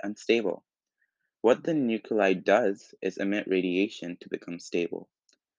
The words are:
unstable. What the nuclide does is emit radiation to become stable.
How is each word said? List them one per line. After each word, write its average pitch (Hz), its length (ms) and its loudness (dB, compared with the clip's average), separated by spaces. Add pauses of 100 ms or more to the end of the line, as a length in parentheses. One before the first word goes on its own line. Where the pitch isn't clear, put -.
unstable. 107 600 -2 (800)
What 127 220 4
the 170 100 -2
nuclide 110 720 0
does 101 580 2
is 95 160 -4
emit 98 300 -2
radiation 92 760 -2
to - 80 -20
become 87 300 -10
stable. - 500 -6 (500)